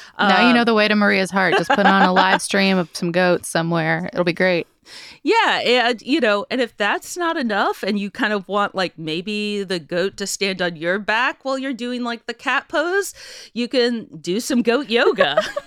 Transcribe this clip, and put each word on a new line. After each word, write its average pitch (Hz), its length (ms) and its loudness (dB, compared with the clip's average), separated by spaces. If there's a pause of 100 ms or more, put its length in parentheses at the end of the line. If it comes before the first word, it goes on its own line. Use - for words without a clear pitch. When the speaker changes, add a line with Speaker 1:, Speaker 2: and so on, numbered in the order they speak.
(180)
Speaker 1:
Now 202 240 4
you 240 60 6
Speaker 2:
Um, 240 80 6
Speaker 1:
know 233 80 4
the 226 100 2
way 214 140 4
to 214 80 2
Maria's 202 360 2
heart. 185 260 2
Just - 120 0
put 202 160 4
on 196 160 6
a 185 120 4
live 190 280 4
Speaker 2:
<laughs> - 80 -8
Speaker 1:
stream 190 280 2
of 170 160 -2
some 175 180 -4
goats 180 360 2
somewhere. 165 640 -2
It'll 180 140 -2
be 170 80 0
great. 180 340 0 (560)
Speaker 2:
Yeah, 302 380 2
and, 233 400 2
you 294 180 -2
know, 208 320 2
and 254 80 -2
if 233 160 -4
that's 233 400 -4
not 330 220 -2
enough 294 460 -2
and 202 140 -2
you 202 140 -6
kind 214 220 -2
of 202 160 -4
want, 202 260 -2
like, 180 240 -4
maybe 202 640 -6
the 185 160 -6
goat 175 380 -4
to 196 100 -8
stand 190 340 -4
on 175 140 -2
your 170 240 -2
back 233 460 -2
while 269 120 -2
you're 269 140 -6
doing, 240 320 -6
like, 233 220 -8
the 233 80 -8
cat 262 340 -4
pose, 359 460 -2 (400)
you 233 160 -4
can 240 380 0 (120)
do 185 220 -4
some 240 200 0
goat 240 280 0
yoga. 226 520 2 (260)